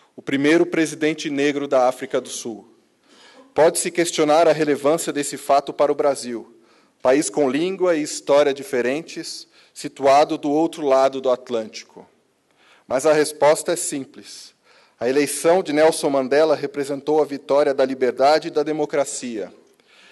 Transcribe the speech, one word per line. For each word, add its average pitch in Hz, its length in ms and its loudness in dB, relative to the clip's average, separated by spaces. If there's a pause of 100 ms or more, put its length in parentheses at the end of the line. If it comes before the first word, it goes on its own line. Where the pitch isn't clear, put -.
(180)
o - 40 -18
primeiro 147 440 2
presidente 156 640 -4
negro 143 380 -2
da 131 220 4
África 131 320 -4
do 120 80 -16
Sul. 104 360 -12 (880)
Pode-se 170 380 2
questionar 165 560 2
a 156 60 6
relevância 147 580 0
desse 143 240 -6
fato 139 380 0
para 147 180 0
o 143 40 0
Brasil, 123 600 -4 (460)
país 135 280 2
com 143 200 0
língua 175 480 -2
e 147 40 -4
história 143 520 0
diferentes, 139 920 -6 (280)
situado 147 640 2
do 147 120 -4
outro 160 380 -2
lado 135 320 2
do 131 100 -2
Atlântico. 113 800 -6 (800)
Mas 131 180 -2
a 156 60 4
resposta 151 640 2
é - 20 0
simples. - 800 -12 (440)
A 120 120 -2
eleição 147 520 2
de 156 120 -6
Nelson 160 360 2
Mandela 139 460 2
representou 143 640 -4
a 143 40 2
vitória 139 480 0
da 135 100 2
liberdade 131 640 2
e 160 40 -10
da 147 120 -2
democracia, 139 880 -6 (600)